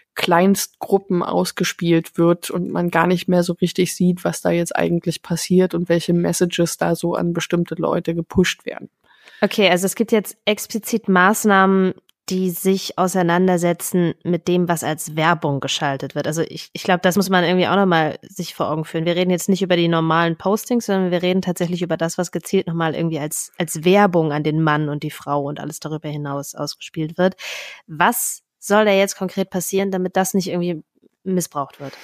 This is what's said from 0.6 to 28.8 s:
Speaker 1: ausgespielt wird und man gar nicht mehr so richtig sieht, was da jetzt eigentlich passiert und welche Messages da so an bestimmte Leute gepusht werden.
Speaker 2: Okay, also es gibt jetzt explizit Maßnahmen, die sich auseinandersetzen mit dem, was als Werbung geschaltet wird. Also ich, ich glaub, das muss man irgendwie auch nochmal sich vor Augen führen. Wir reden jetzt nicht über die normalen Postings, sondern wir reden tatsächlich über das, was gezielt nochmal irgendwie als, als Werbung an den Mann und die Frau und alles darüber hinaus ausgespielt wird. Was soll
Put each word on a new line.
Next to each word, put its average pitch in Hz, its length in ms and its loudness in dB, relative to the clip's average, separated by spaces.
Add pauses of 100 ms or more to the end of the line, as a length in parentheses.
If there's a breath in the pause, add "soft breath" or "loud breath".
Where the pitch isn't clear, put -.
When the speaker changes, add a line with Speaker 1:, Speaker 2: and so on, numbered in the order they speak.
Speaker 1:
ausgespielt 170 920 -2
wird 170 320 2
und 175 200 -4
man 175 200 -2
gar 170 180 2
nicht 180 180 0
mehr 180 160 2
so 175 120 -2
richtig 180 420 -2
sieht, 180 260 0
was - 200 -4
da 180 80 0
jetzt 170 260 -2
eigentlich 170 460 -2
passiert 180 520 0
und 175 140 -2
welche 170 240 0
Messages 175 640 0
da 170 180 0
so 170 220 -4
an 175 160 0
bestimmte 170 420 -2
Leute 165 400 -2
gepusht - 500 -2
werden. - 260 -12 (500 loud breath)
Speaker 2:
Okay, 202 280 2
also 180 180 2
es 185 80 -4
gibt - 180 -2
jetzt 214 320 0
explizit 214 640 -4
Maßnahmen, 190 840 4 (340)
die 185 220 -2
sich 190 480 -2
auseinandersetzen 175 1160 2 (100)
mit 170 240 -2
dem, 180 200 2
was 170 140 -2
als 156 320 -6
Werbung 156 460 2
geschaltet 139 560 -4
wird. 147 100 -2
Also 156 160 -2
ich, - 300 -10
ich - 100 -10
glaub, 180 200 2
das 180 120 4
muss 190 160 2
man 185 140 4
irgendwie 180 240 4
auch 175 80 2
nochmal 170 460 2
sich - 320 -12
vor - 140 -2
Augen 156 160 -2
führen. 165 200 -4
Wir 175 100 2
reden 180 160 2
jetzt 175 180 0
nicht 190 140 2
über 180 140 2
die 170 100 4
normalen 165 500 2
Postings, 220 500 -2
sondern 190 260 0
wir 175 100 0
reden 185 180 2
tatsächlich 175 420 -2
über 165 140 -2
das, 165 220 -4
was 180 140 -4
gezielt 185 340 -2
nochmal 165 300 -2
irgendwie 160 240 -2
als, - 380 -8
als 160 260 -4
Werbung 180 480 4
an 147 100 -2
den 156 180 0
Mann 151 280 2
und 147 160 -6
die 151 80 -8
Frau 143 320 -4
und 143 160 -8
alles 147 180 -10
darüber 156 300 -8
hinaus 143 480 -8
ausgespielt 156 600 -8
wird. 185 200 0 (500 loud breath)
Was 175 560 -2 (160)
soll 208 260 2